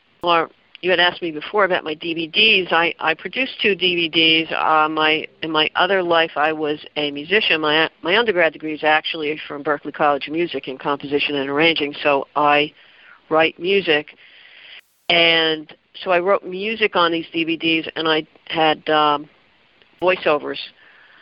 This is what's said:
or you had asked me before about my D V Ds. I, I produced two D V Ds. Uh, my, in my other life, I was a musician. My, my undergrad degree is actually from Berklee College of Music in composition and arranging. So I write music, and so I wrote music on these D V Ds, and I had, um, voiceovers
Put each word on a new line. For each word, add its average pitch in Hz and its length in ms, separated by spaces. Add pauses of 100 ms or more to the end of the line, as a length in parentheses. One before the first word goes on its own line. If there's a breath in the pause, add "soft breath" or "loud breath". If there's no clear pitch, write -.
(220)
or 170 300 (300)
you 180 100
had 170 80
asked 180 240
me 165 80
before 190 340
about 175 180
my 156 120
D 165 180
V 160 140
Ds. 190 440
I, 170 280
I 160 160
produced 247 440
two 214 140
D 180 220
V 170 140
Ds. 160 420
Uh, 156 360
my, 156 400 (140)
in 160 80
my 156 260
other 185 280
life, 165 320
I 151 180
was 151 320 (100)
a 151 140
musician. 165 520
My, 156 280 (140)
my 180 140
undergrad 175 360
degree 151 220
is 147 80
actually 156 640
from 143 160
Berklee 147 300
College 147 340
of 143 60
Music 165 340
in 131 100
composition 143 580
and 139 140
arranging. 147 540
So 143 320
I 147 380 (560 loud breath)
write 160 300
music, 170 560 (960 loud breath)
and 165 640 (300)
so 185 80
I 175 80
wrote 190 240
music 202 520
on 170 160
these 165 200
D 165 120
V 160 140
Ds, 160 380
and 160 120
I 156 200 (180)
had, 160 440
um, 151 400 (720)
voiceovers 151 580 (640 soft breath)